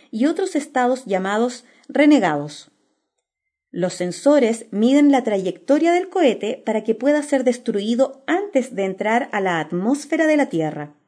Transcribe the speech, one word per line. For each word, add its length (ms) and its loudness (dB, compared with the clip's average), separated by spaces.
y 160 0
otros 300 -2
estados 500 -2
llamados 580 -2
renegados. 840 2
Los 220 -4
sensores 760 0
miden 400 4
la 100 2
trayectoria 720 0
del 160 0
cohete 580 0
para 160 -2
que 140 -2
pueda 260 2
ser 220 0
destruido 840 -2
antes 480 -2
de 100 -4
entrar 480 -2
a 80 -2
la 200 0
atmósfera 680 -2
de 100 2
la 120 0
Tierra. 480 -6